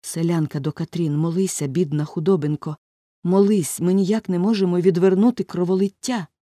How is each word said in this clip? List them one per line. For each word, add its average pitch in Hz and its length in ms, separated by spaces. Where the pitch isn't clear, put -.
Селянка 165 600
до 151 120
Катрін. 165 440
"Молися, 165 500
бідна 147 380
худобинко, 151 720
молись, 196 560
ми 175 120
ніяк 196 360
не 180 100
можемо 190 420
відвернути 190 640
кроволиття. 190 800